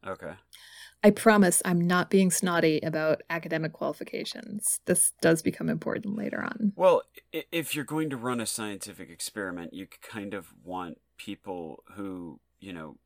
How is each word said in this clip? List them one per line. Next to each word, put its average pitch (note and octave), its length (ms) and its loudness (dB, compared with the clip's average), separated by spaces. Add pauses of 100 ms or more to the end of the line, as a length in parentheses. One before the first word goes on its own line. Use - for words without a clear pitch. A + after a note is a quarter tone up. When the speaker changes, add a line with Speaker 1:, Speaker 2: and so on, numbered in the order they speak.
Speaker 1:
Okay. F2+ 280 -10 (720)
Speaker 2:
I G#3 60 12
promise G#3 540 6
I'm F3 200 2
not F3+ 240 2
being F#3+ 220 6
snotty E3+ 480 2
about D#3 500 0
academic E3 440 -4
qualifications. - 1120 -6
This - 260 2 (100)
does E3 200 6
become E3 280 -4
important - 480 -4
later - 240 -6
on. - 360 -2
Speaker 1:
Well, F3 260 6 (300)
i-, D#3+ 180 -4
if E3 240 -4
you're D3+ 80 -4
going D#3 260 -2
to C#3 80 -4
run A#2+ 220 -2
a A2+ 60 -4
scientific G2+ 640 -8
experiment, F2 640 -8
you F#2 140 -12 (140)
kind G2+ 320 -10
of F#2 200 -12 (100)
want F2+ 360 -10 (180)
people F2+ 640 -12 (120)
who, F2+ 440 -10 (220)
you F#2+ 100 -14
know, D#2+ 340 -14